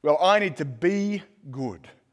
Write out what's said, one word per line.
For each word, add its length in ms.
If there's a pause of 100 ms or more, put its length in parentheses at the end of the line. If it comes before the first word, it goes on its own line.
well, 200
I 160
need 180
to 80
be 580 (280)
good. 360 (260)